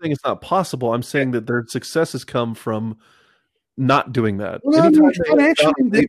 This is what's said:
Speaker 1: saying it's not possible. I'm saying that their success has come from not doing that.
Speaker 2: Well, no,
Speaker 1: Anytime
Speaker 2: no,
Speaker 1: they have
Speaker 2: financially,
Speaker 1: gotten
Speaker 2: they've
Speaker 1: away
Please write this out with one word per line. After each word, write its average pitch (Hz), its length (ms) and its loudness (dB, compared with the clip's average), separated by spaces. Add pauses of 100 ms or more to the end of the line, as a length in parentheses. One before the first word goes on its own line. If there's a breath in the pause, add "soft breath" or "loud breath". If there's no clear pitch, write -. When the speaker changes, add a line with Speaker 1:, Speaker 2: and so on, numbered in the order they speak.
Speaker 1:
saying 160 120 -4
it's - 120 -6
not 107 160 -4
possible. 143 520 -2
I'm 120 100 -2
saying 135 280 -2
that 113 140 -4
their 120 220 -2
success - 460 -4
has 131 100 -8
come 117 320 -4
from 110 420 -6 (800 soft breath)
not 135 340 0
doing 110 260 -2
that. 98 260 -8
Speaker 2:
Well, 311 180 2
no, 330 60 6
Speaker 1:
Anytime 311 160 6
Speaker 2:
no, 285 80 6
Speaker 1:
they - 60 -4
have 165 100 -4
Speaker 2:
financially, 294 460 2
Speaker 1:
gotten 254 180 0
Speaker 2:
they've 208 80 2
Speaker 1:
away - 100 2